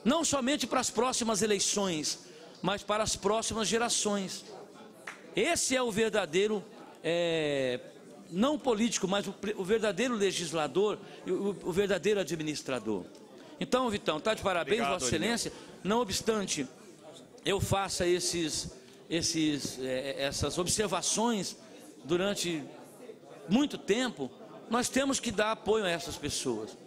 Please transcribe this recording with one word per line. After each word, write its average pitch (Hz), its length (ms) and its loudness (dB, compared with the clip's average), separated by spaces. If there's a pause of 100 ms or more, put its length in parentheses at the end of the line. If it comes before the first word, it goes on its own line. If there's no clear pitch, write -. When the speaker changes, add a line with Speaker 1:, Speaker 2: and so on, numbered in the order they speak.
Speaker 1:
não 294 220 4
somente 277 420 2
pras - 220 0
próximas 226 520 0
eleições, 190 760 0 (420)
mas 196 220 0
para 208 200 0
as - 120 0
próximas 214 520 0
gerações. 208 760 0 (920)
Esse 269 400 2
é 254 60 2
o 240 100 2
verdadeiro, 202 720 2 (400)
é, 156 760 2 (520)
não 247 260 4
político, 220 500 2
mas 196 200 2
o 196 60 -8
pre-, 214 240 -4
o 190 60 -4
verdadeiro 220 520 2
legislador 170 840 2 (280)
e 180 60 -2
o, 196 320 0
o 175 80 -2
verdadeiro 196 480 2
administrador. 139 840 -2 (540)
Então, 254 300 2
Vitão, 175 300 0
tá 220 140 0
de - 80 -4
parabéns, 185 380 2
Speaker 2:
Obrigado, 175 200 0
Speaker 1:
Vossa - 60 -2
Excelência. 175 440 0
Speaker 2:
Irineu. - 340 -16
Speaker 1:
Não 214 180 4
obstante, 185 680 0 (800)
eu 185 140 2
faça 190 480 0
esses, 175 640 0 (380)
esses, 156 680 0
é, 131 380 -2
essas 139 400 -2
observações 196 1000 0 (480)
durante 180 580 0 (840)
muito 226 280 4
tempo, 202 540 0 (380)
nós 233 180 2
temos 269 320 2
que 233 120 -2
dar 208 200 2
apoio 220 320 2
a 180 60 2
essas 156 260 -2
pessoas 117 720 -4